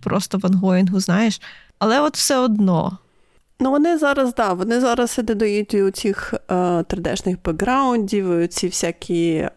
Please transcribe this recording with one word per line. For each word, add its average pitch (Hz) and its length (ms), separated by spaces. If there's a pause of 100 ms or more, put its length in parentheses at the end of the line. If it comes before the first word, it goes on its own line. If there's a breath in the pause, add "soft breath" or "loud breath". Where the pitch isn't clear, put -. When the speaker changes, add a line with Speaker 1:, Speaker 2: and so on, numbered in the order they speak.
Speaker 1:
просто 196 340
в 190 80
ангоїнгу, 185 540
знаєш. 196 420 (380 loud breath)
Але 226 220
от 302 160
все 277 200
одно. 202 600 (640)
Speaker 2:
Ну, 262 120
вони 311 260
зараз, 277 380
да, 208 180
вони 214 260
зараз 240 400
і - 20
додають 214 520
і 202 80
оцих, 196 520 (180)
е, 175 320
три 175 180
дешних 180 440
бекграундів, 214 800
і 170 180
оці 170 240
всякі, 170 640
е, 156 240